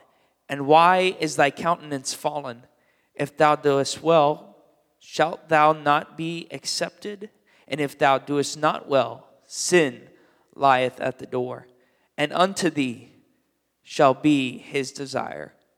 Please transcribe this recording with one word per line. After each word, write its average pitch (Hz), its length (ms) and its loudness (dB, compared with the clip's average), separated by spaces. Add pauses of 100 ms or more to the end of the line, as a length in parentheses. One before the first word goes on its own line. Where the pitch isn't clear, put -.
(500)
And 139 160 -6
why 180 540 4
is 147 160 -4
thy 143 160 2
countenance 151 640 -6
fallen? 143 500 -8 (500)
If 143 220 -8
thou 151 180 4
doest 139 460 0
well, 156 560 2 (400)
shalt - 500 -4
thou 156 240 4
not 151 460 -2
be 165 320 -8
accepted? 196 800 -10 (380)
And 147 120 -8
if 139 160 -4
thou 139 220 4
doest 143 400 -4
not 151 320 -4
well, 120 400 -2 (160)
sin 135 640 0 (460)
lieth 127 440 2
at - 200 -6
the 131 80 -16
door. 123 400 -8 (500)
And 147 160 -2
unto 185 380 0
thee 127 400 -6 (720)
shall 135 320 4
be 135 420 0
his 139 340 -8
desire, 123 640 -10 (240)